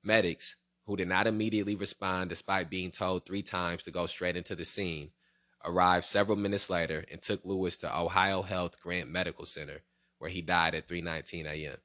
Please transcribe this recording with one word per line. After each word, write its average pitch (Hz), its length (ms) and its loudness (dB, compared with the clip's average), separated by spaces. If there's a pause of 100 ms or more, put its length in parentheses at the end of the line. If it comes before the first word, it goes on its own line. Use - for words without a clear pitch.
Medics, 104 540 2 (300)
who 101 100 -2
did 90 120 0
not 92 180 4
immediately 107 500 0
respond 92 520 -2
despite 90 400 -2
being 92 220 -4
told 92 340 -2
three 98 180 -4
times 87 400 -2
to - 80 -12
go 87 160 -2
straight 87 300 -2
into 90 200 -6
the 85 80 -8
scene, 82 480 -4 (520)
arrived 90 400 6
several 101 320 4
minutes 101 320 0
later 80 420 0
and 85 120 -12
took 101 220 -2
Lewis 92 340 0
to 82 200 -4
Ohio 92 440 4
Health 92 380 -4
Grant 87 280 -4
Medical 85 380 -2
Center, 76 360 -8 (360)
where 87 120 -6
he 90 120 -4
died 82 320 4
at 80 140 -6
three 87 120 -4
nineteen 82 460 -6
A 76 200 -6
M. 69 180 -8